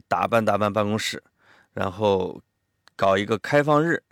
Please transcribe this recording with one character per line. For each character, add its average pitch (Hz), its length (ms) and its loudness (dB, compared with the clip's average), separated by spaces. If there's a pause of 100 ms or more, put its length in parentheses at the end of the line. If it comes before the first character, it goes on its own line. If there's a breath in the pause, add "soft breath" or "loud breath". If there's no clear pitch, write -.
打 92 220 -2
扮 113 160 2
打 104 120 2
扮 104 160 0
办 107 120 0
公 107 120 -2
室， - 240 -6 (520 soft breath)
然 98 180 -4
后 95 500 -2 (540)
搞 98 240 2
一 101 80 -2
个 110 100 0
开 147 240 2
放 147 240 2
日， 170 160 -2 (120)